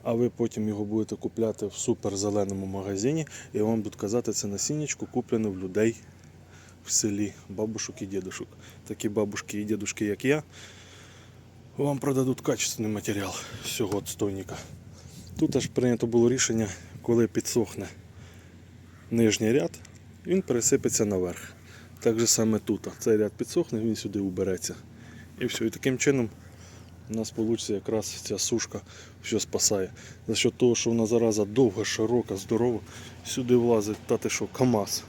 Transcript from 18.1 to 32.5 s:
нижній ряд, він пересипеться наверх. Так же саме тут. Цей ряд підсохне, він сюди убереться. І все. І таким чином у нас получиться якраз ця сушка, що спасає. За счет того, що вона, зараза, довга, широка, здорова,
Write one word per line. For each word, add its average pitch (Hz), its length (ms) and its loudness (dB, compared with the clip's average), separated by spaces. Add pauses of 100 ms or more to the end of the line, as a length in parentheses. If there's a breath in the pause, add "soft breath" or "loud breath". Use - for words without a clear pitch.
нижній 110 420 4
ряд, 160 180 2 (560)
він 185 160 2
пересипеться 120 600 2
наверх. 92 480 -2 (480 loud breath)
Так 113 200 2
же 117 60 6
саме 110 320 4
тут. 101 300 -2 (100)
Цей 113 180 4
ряд 107 160 2
підсохне, 123 480 -2
він 110 160 0
сюди 104 240 -4
убереться. 95 540 -2 (680 loud breath)
І 127 60 0
все. 113 200 -2
І 110 40 2
таким 131 280 0
чином 127 320 4 (800 loud breath)
у 110 40 -4
нас 110 160 -4
получиться 110 440 0
якраз 107 320 -2
ця - 320 -6
сушка, - 420 -2 (420 loud breath)
що 107 180 0
спасає. 95 500 0 (380 loud breath)
За 113 60 0
счет 113 200 2
того, 123 200 6
що 117 160 0
вона, 117 160 2
зараза, 110 380 4
довга, 107 400 4
широка, 110 520 0
здорова, 113 440 0 (440 loud breath)